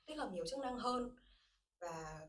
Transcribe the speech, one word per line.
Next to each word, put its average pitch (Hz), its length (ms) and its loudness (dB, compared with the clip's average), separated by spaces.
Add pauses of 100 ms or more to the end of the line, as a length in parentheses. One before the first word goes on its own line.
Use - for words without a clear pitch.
tích 302 120 -4
hợp 240 140 0
nhiều 170 140 0
chức 269 120 0
năng 254 200 2
hơn 247 380 2 (640)
và 160 480 -4